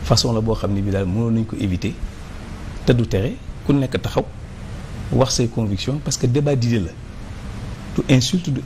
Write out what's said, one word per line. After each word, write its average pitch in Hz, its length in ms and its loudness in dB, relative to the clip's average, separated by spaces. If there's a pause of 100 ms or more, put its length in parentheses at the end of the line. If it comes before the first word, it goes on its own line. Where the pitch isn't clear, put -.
Façon 123 280 4
la 110 80 2
boo 110 140 2
xam 101 180 0
ne 98 100 2
bi 101 80 0
daal 95 160 2
mënoon 113 280 2
nañ 113 120 2
ko 107 140 -6
éviter, 95 320 0 (920)
te 131 60 6
du 120 140 4
tere 120 280 0 (320)
ku 143 60 4
nekk 135 280 2
taxaw - 240 -2 (880)
wax 123 220 4
say 120 140 4
conviction, 113 560 0
parce 143 120 -2
que - 100 2
débat 143 280 4
d'idée 117 260 2
la, 82 100 -2 (1040)
du - 180 4
insulte, 160 360 2
du 127 160 0